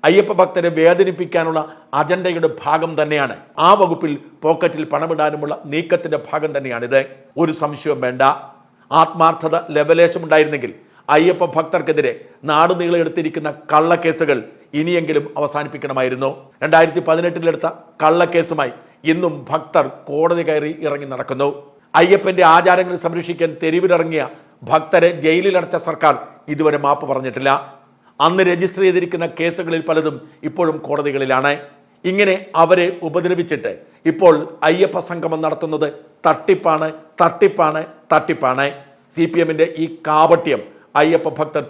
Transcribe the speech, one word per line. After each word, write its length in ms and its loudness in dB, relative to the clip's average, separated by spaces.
അയ്യപ്പ 320 4
ഭക്തരെ 400 0
വേദനിപ്പിക്കാനുള്ള 840 2
അജണ്ടയുടെ 480 -2
ഭാഗം 380 -2
തന്നെയാണ്. 340 -2
ആ 20 8
വകുപ്പിൽ 320 0
പോക്കറ്റിൽ 500 -2
പണമിടാനുമുള്ള 640 -4
നീക്കത്തിന്റെ 460 -2
ഭാഗം 280 -4
തന്നെയാണിത്. 440 0
ഒരു 180 4
സംശയവും 460 -4
വേണ്ട. 160 -2
ആത്മാർത്ഥത 560 2
ലവലേശമുണ്ടായിരുന്നെങ്കിൽ 960 2
അയ്യപ്പ 300 4
ഭക്തർക്കെതിരെ 560 -2
നാടുനീളെ 520 2
എടുത്തിരിക്കുന്ന 480 -4
കള്ളക്കേസുകൾ 680 2
ഇനിയെങ്കിലും 440 -2
അവസാനിപ്പിക്കണമായിരുന്നു. 920 -4
രണ്ടായിരത്തി 460 2
പതിനെട്ടിലെടുത്ത 600 -2
കള്ളക്കേസുമായി 680 0
ഇന്നും 220 -2
ഭക്തർ 360 0
കോടതി 400 0
കയറി 240 -2
ഇറങ്ങി 260 -6
നടക്കുന്നു. 360 -4
അയ്യപ്പന്റെ 440 4
ആചാരങ്ങൾ 480 4
സംരക്ഷിക്കാൻ 460 -4
തെരുവിലിറങ്ങിയ 600 0
ഭക്തരെ 380 2
ജയിലിലടച്ച 520 0
സർക്കാർ 280 2
ഇതുവരെ 320 0
മാപ്പ് 260 0
പറഞ്ഞിട്ടില്ല. 400 -2
അന്ന് 220 2
രജിസ്റ്റർ 360 -2
ചെയ്തിരിക്കുന്ന 420 0
കേസുകളിൽ 500 -4
പലതും 280 0
ഇപ്പോഴും 280 -2
കോടതികളിലാണ്. 640 0
ഇങ്ങനെ 240 2
അവരെ 240 4
ഉപദ്രവിച്ചിട്ട് 680 -4
ഇപ്പോൾ 240 6
അയ്യപ്പ 300 2
സംഗമം 360 -6
നടത്തുന്നത് 440 -4
തട്ടിപ്പാണ്, 600 2
തട്ടിപ്പാണ്, 600 2
തട്ടിപ്പാണ്. 540 0
സി 180 0
പി 120 0
എമ്മിന്റെ 220 0
ഈ 20 -4
കാപട്യം 560 2
അയ്യപ്പ 280 2
ഭക്തർ 320 -4